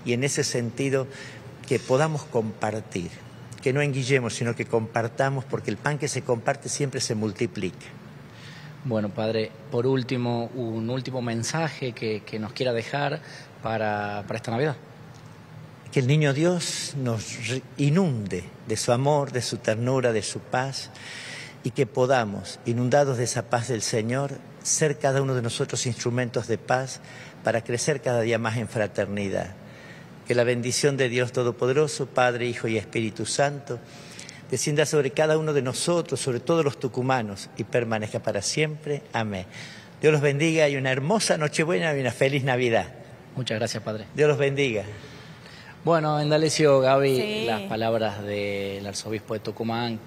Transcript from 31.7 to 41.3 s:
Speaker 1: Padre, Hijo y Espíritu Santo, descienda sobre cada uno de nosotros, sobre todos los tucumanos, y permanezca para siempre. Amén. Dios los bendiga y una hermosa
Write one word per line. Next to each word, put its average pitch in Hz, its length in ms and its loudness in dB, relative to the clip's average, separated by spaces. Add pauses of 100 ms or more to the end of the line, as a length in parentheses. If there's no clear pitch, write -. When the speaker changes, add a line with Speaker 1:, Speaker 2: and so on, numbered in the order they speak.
Speaker 1:
Padre, 123 400 2
Hijo 117 200 -2
y 110 100 2
Espíritu 107 500 -2
Santo, 143 520 0 (720)
descienda 147 340 2
sobre 139 280 2
cada 156 260 4
uno 156 140 0
de 139 100 4
nosotros, 151 560 0
sobre 123 220 -2
todos 165 240 2
los 135 160 0
tucumanos, 123 760 0
y 120 60 -6
permanezca 113 580 0
para 104 220 -2
siempre. 151 600 -2 (100)
Amén. 104 340 -2 (540)
Dios 151 120 6
los 147 80 4
bendiga 147 480 4
y 139 60 0
una 131 160 0
hermosa 170 480 2